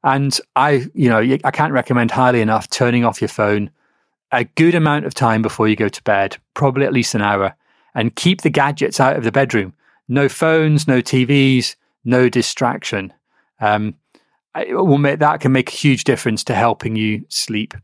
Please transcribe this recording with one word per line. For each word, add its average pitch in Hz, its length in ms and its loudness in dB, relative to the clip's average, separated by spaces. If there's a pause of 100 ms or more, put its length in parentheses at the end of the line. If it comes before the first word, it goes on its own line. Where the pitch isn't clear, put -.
And 135 340 0 (180)
I, 139 380 2
you 131 160 2
know, 113 100 4
y-, 123 240 2
I 135 80 0
can't 151 200 0
recommend 123 400 0
highly 123 300 2
enough 110 280 0
turning 120 360 0
off 110 160 -2
your 107 80 -4
phone 104 400 -2 (600)
a 120 140 0
good 170 280 2
amount 147 320 0
of 123 80 -8
time 113 300 0
before 107 240 0
you 107 80 2
go 104 120 -2
to - 160 -8
bed, 98 320 0 (200)
probably 139 300 0
at - 60 -2
least 127 220 -2
an 107 80 0
hour, 101 340 0 (380)
and 117 220 -2
keep 185 260 0
the 151 80 0
gadgets 139 500 -2
out 135 160 2
of 135 80 -4
the 113 80 -2
bedroom. 117 420 -2 (360)
No 139 180 0
phones, 156 600 0
no 127 120 2
T 127 240 0
Vs, 135 520 2 (280)
no 127 260 4
distraction. 113 840 -4 (480)
Um, 107 320 0 (680)
it 107 140 -6
will 160 240 2
make, 143 220 0
that 151 200 2
can 135 120 0
make 131 180 0
a - 60 -14
huge 135 280 0
difference 113 420 -2
to 120 100 -2
helping 113 400 -2
you 107 340 -2
sleep. - 540 -6